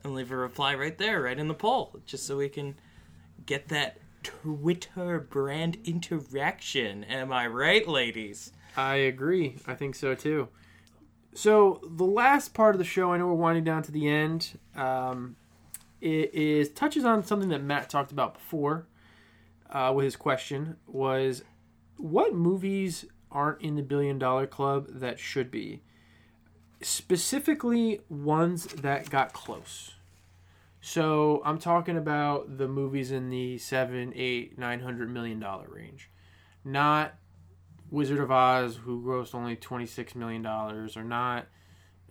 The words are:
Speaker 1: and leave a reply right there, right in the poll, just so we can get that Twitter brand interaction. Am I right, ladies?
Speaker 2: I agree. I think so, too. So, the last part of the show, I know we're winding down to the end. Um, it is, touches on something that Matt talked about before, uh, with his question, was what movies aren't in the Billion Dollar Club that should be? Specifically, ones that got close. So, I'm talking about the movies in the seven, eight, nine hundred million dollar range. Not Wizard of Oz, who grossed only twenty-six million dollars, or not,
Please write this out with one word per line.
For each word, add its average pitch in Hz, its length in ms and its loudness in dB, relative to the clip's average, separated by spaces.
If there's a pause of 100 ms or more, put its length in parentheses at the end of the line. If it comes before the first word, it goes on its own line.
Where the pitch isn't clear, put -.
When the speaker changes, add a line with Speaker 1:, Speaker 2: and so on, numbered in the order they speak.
Speaker 1:
and 143 120 -6
leave 127 180 -6
a 131 40 -6
reply 135 380 -2
right 151 240 -4
there, 202 240 0
right 127 160 -2
in 151 80 -2
the 156 80 -2
poll, 226 400 0 (100)
just - 220 -10
so 139 100 -4
we 143 120 0
can 143 260 -8 (720)
get - 220 -4
that 147 300 -4 (260)
Twitter 170 960 -4
brand 143 640 -2
interaction. 139 1200 -4
Am 131 280 -6
I 123 140 0
right, 160 400 2
ladies? 113 680 -4 (240)
Speaker 2:
I 135 200 0
agree. 135 600 2 (100)
I 127 80 -6
think 139 180 -6
so, 131 220 -2
too. 151 320 -2 (840)
So, 208 560 8
the 165 160 0
last 240 500 4
part 220 200 8
of 185 60 0
the 175 40 2
show, 180 280 2
I 175 60 2
know 180 100 2
we're 175 60 4
winding 165 280 4
down 160 220 0
to 151 80 -12
the 151 160 0
end. 156 500 0 (160)
Um, 127 640 -4 (640)
it 156 340 0
is, 151 360 4
touches 294 340 0
on 220 180 4
something 196 280 0
that 139 120 -2
Matt 139 260 -2
talked 139 220 -2
about 131 240 -2
before, 156 520 -2 (840)
uh, 131 240 0
with 139 100 4
his 131 120 -2
question, 143 600 -4 (120)
was 131 560 0 (520)
what 233 380 2
movies 190 720 0 (260)
aren't 147 320 -2
in 151 140 -2
the 143 80 -2
Billion 143 340 0
Dollar 131 300 0
Club 139 400 0
that 127 320 -8
should 127 320 -4
be? 104 300 -8 (1000)
Specifically, 233 1300 2
ones 160 580 2
that 143 440 -4
got 135 220 2
close. - 640 -14 (880)
So, 151 640 4
I'm 151 140 0
talking 170 400 2
about 147 580 0
the 135 100 -2
movies 135 460 -2
in 127 160 -4
the 127 300 -4
seven, 127 580 -2
eight, 127 420 -4
nine 120 220 -4
hundred 120 300 -6
million 117 280 -6
dollar 98 300 -8
range. - 420 -18 (540)
Not 147 500 2 (760)
Wizard 143 280 0
of 135 120 0
Oz, 127 460 4
who 120 260 -8
grossed 127 320 -4
only 120 220 -6
twenty-six 120 580 -8
million 117 280 -6
dollars, 110 540 -6
or 110 80 -10
not, 120 420 -2 (640)